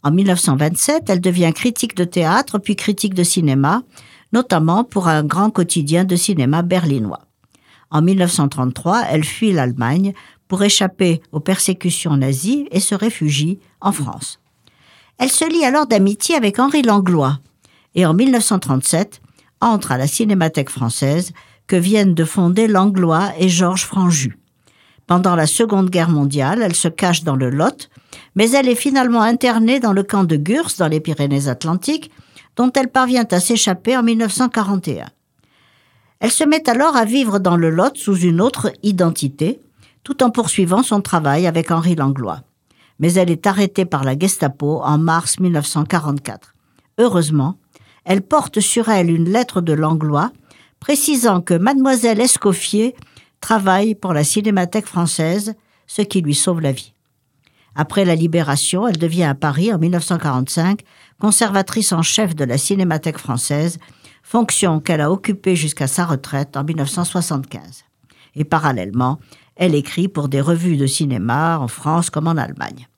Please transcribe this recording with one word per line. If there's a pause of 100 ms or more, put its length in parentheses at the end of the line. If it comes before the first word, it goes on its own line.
En
mille
neuf
cent
vingt-sept,
elle
devient
critique
de
théâtre
puis
critique
de
cinéma, (500)
notamment
pour
un
grand
quotidien
de
cinéma
berlinois. (720)
En
mille
neuf
cent
trente-trois,
elle
fuit
l'Allemagne (340)
pour
échapper (120)
aux
persécutions
nazies
et
se
réfugie (240)
en
France. (760)
Elle
se
lie
alors
d'amitié
avec
Henri
Langlois (560)
et
en
mille
neuf
cent
trente-sept (400)
entre
à
la
Cinémathèque
française (340)
que
viennent
de
fonder
Langlois
et
Georges
Franju. (680)
Pendant
la
Seconde
Guerre
mondiale,
elle
se
cache
dans
le
Lot, (460)
mais
elle
est
finalement
internée
dans
le
camp
de
Gurs,
dans
les
Pyrénées-Atlantiques, (420)
dont
elle
parvient
à
s'échapper
en
mille
neuf
cent
quarante
et
un. (1120)
Elle
se
met
alors
à
vivre
dans
le
Lot
sous
une
autre (120)
identité, (440)
tout
en
poursuivant
son
travail
avec
Henri
Langlois. (580)
Mais
elle
est
arrêtée
par
la
Gestapo
en
mars
mille
neuf
cent
quarante-quatre. (440)
Heureusement, (460)
elle
porte
sur
elle
une
lettre
de
Langlois (480)
précisant
que
mademoiselle
Escoffier (460)
travaille
pour
la
Cinémathèque
française, (320)
ce
qui
lui
sauve
la
vie. (840)
Après
la
Libération,
elle
devient
à
Paris,
en
mille
neuf
cent
quarante-cinq, (360)
conservatrice
en
chef
de
la
Cinémathèque
française, (440)
fonction
qu'elle
a
occupée
jusqu'à
sa
retraite
en
mille
neuf
cent
soixante-quinze. (500)
Et
parallèlement, (380)
elle
écrit
pour
des
revues
de
cinéma
en
France
comme
en
Allemagne.